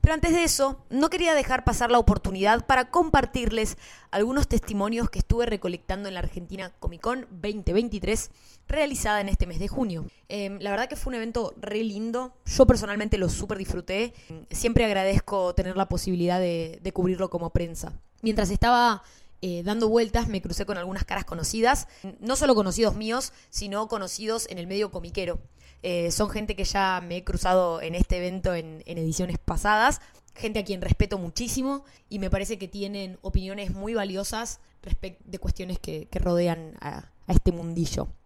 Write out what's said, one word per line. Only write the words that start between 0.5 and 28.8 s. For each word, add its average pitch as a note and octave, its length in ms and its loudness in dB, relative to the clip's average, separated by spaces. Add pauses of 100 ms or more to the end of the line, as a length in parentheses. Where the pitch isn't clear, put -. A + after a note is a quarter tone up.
no C#4+ 200 2
quería F4 240 2
dejar C4 280 2
pasar A#3 300 2
la A#3+ 80 8
oportunidad G3+ 680 2
para B3+ 240 2
compartirles B3+ 880 2 (320)
algunos B3 380 0
testimonios A3 600 0
que - 100 -6
estuve A#3+ 260 2
recolectando G3 640 -4
en F#3+ 60 -10
la F3+ 60 -6
Argentina F#3 600 -8
Comic E3+ 220 -6
Con B3 280 -4
veinte G3+ 420 -4
veintitrés, G#3 600 0 (340)
realizada C4+ 540 0
en G3 80 -4
este F#3+ 180 2
mes E3 140 -6
de G3+ 80 -2
junio. F#3+ 380 -4 (220)
Em, G3+ 300 -6
la G3+ 140 -4
verdad G#3+ 160 -2
que - 80 -10
fue - 160 -6
un - 20 -6
evento A3+ 460 -4
re G#3+ 240 -4
lindo, A3+ 500 -4 (120)
yo - 200 10
personalmente G#3 500 6
lo F#3 120 2
súper G3+ 300 -4
disfruté. F#3+ 540 -4 (380)
Siempre A#3 340 2
agradezco G3 680 2
tener F#3 220 0
la F#3+ 120 2
posibilidad F3 520 0
de, E3 420 -2
de E3+ 100 -6
cubrirlo F#3 380 0
como E3+ 200 -4
prensa. E3 420 -4 (300)
Mientras G#3+ 280 0
estaba, A#3 540 4 (420)
eh, F3 160 -4
dando G#3+ 280 0
vueltas, A#3 360 2
me G#3 140 -2
crucé F3+ 240 -4
con G3 140 -4
algunas F#3 260 -4
caras F#3+ 220 -4
conocidas, A3+ 600 0 (320)
no A#3 160 -2
solo C#4 200 4
conocidos G#3 420 2
míos, A3 380 -4 (160)
sino G#3 380 -4
conocidos A3 600 -4
en F3+ 80 -10
el E3+ 100 -8
medio G3 240 -2
comiquero. F3 480 -6 (440)
Eh, F3 300 0
son G#3 180 0
gente G#3 260 -4
que F#3+ 80 -2
ya F#3+ 420 2
me F3 120 -6
he F3+ 60 -12
cruzado F3+ 580 2
en D#3+ 120 -6
este F3+ 220 2
evento F3+ 380 -2
en, D#3+ 320 -8